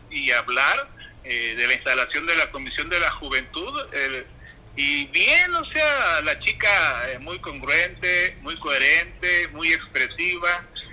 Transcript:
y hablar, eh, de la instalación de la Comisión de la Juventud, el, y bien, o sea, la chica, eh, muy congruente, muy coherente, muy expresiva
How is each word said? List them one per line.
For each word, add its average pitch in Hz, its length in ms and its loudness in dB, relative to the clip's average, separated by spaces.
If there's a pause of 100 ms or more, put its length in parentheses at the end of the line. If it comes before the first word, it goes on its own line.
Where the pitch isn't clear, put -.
(100)
y 143 200 0
hablar, 135 580 2 (360)
eh, 117 320 -2
de 120 100 2
la 127 80 4
instalación 131 520 0
de 170 100 2
la 156 160 2
Comisión 139 360 -8
de 175 120 0
la 160 120 2
Juventud, 156 800 -6
el, 135 320 -4 (500)
y 143 300 0
bien, 311 480 4
o 320 120 0
sea, 269 560 2
la 151 180 -2
chica, - 280 0 (420)
eh, 127 80 -8
muy 160 200 -10
congruente, 175 1040 0
muy 160 160 -8
coherente, 165 960 2
muy 165 200 0
expresiva 170 920 -2 (280)